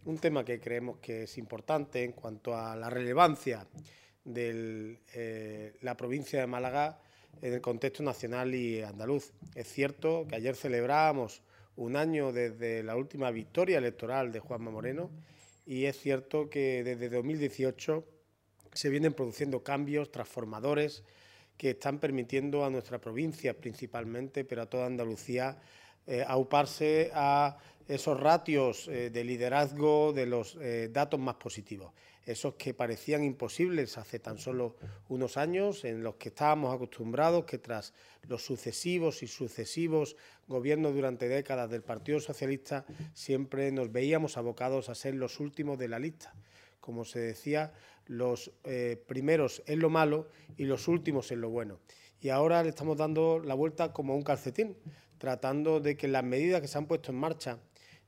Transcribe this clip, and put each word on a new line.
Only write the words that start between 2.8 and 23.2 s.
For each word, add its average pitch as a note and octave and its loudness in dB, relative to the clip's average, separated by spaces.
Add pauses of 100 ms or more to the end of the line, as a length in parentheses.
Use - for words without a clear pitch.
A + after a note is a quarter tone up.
relevancia B2 4 (580)
del, A2+ -6 (120)
eh, A2 -10
la B2 -4
provincia C3 -4
de B2+ 0
Málaga B2+ -2 (400)
en B2 -2
el B2 -2
contexto B2 -2
nacional B2+ -2
y A#2 -2
andaluz. A2 -4 (200)
Es A#2+ -10
cierto D3+ 0
que D3+ -4
ayer A#2+ 0
celebrábamos C3+ 2 (340)
un B2 -2
año D3+ 2
desde A#2 0
la A2 -4
última C3+ -2
victoria E3+ 2
electoral B2 0
de A2 -6
Juanma A2+ -8
Moreno B2+ -6 (560)
y C3 0
es C#3 0
cierto C#3 0
que C3+ 2
desde A#2+ -2
dos A#2+ 0
mil D#3 -2
dieciocho C#3 -2 (680)
se - -2
vienen D3 4
produciendo C3 -2
cambios C#3+ -2
transformadores B2 -2 (500)
que - 0
están C#3 -2
permitiendo C3+ 0
a C#3 2
nuestra B2+ -4
provincia C3+ -2